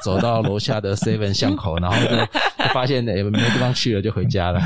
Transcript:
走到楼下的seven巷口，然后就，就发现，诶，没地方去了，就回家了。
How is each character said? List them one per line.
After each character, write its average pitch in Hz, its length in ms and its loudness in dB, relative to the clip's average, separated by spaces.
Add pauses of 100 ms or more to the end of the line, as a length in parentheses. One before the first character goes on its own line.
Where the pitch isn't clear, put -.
走 95 180 0
到 117 220 2
楼 104 160 0
下 107 220 -2
的 98 160 -2
seven 107 360 0
巷 101 240 0
口， 82 220 -2
然 90 120 0
后 107 60 2
就， 117 200 2
就 - 560 -2
发 127 120 0
现， 127 220 0
诶， 98 160 0
没 104 160 0
地 - 200 2
方 123 140 2
去 120 220 0
了， 98 80 0
就 107 100 0
回 117 140 -2
家 90 240 0
了。 87 160 0